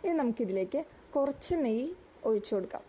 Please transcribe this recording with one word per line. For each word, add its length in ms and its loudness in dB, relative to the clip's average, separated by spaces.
ഇനി 100 2
നമുക്കിതിലേക്ക് 720 0
കുറച്ച് 400 0
നെയ്യ് 220 0
ഒഴിച്ചു 300 2
കൊടുക്കാം. 340 -2